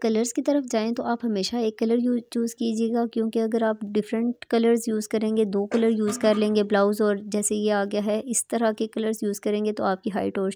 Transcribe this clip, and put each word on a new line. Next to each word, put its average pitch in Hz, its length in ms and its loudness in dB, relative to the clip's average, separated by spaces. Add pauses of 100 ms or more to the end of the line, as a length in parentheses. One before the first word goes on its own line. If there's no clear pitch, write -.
कलर्स 226 300 0
की 285 100 -2
तरफ 285 300 0
जाएं 226 220 0
तो 247 100 -4
आप 233 200 -2
हमेशा 214 360 -2
एक 220 180 -2
कलर 233 200 2
यू-, 240 220 0 (120)
चूज़ 233 220 -2
कीजिएगा, 233 520 0
क्योंकि 226 340 -2
अगर 226 240 0
आप 214 220 -2
डिफरेंट 220 600 -2
कलर्स 233 420 2
यूज़ 214 200 -2
करेंगे, 220 380 0
दो 202 200 0
कलर 226 240 2
यूज़ 214 280 0
कर 214 180 4
लेंगे 214 280 2
ब्लाउज़ 208 380 2
और 208 260 2
जैसे 208 280 -2
ये 208 160 0
आ 202 140 2
गया 208 160 -2
है, 214 200 0
इस 254 280 -4
तरह 226 220 2
के 220 160 -4
कलर्स 220 360 -4
यूज़ 208 160 -2
करेंगे 214 320 0
तो 214 140 -4
आपकी 190 240 -2
हाइट 196 280 -2
और 196 160 -2